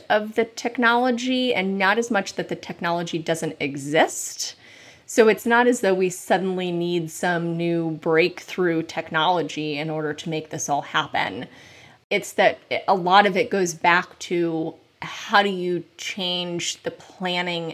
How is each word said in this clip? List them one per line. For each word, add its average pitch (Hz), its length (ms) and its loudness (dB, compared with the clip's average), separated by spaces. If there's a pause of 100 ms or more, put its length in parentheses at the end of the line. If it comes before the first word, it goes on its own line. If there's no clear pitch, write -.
(100)
of 214 240 0
the 233 100 2
technology 247 1120 0
and 190 240 0
not 196 180 4
as 233 140 0
much 196 240 -2
that 170 160 -6
the 175 40 -4
technology 170 640 -4
doesn't 160 400 -4
exist. 147 960 -2 (520)
So 220 220 6
it's 214 180 2
not 233 200 6
as 247 140 4
though 190 140 2
we 185 160 2
suddenly 185 600 -2
need 175 400 -2
some 170 460 -2
new 170 360 0
breakthrough 165 880 2
technology 156 960 -2
in 156 100 -4
order 156 240 -4
to 151 160 -10
make 156 220 -6
this - 180 -8
all 143 140 -2
happen. - 640 -4 (640)
It's - 240 -4
that 190 240 4 (280)
a 190 80 2
lot 185 300 6
of 196 120 2
it 175 120 2
goes 185 240 0
back 175 480 2
to 165 540 -2 (260)
how - 420 2
do 202 60 0
you 180 340 -2 (140)
change 180 840 -4
the 170 80 -6
planning 175 840 -4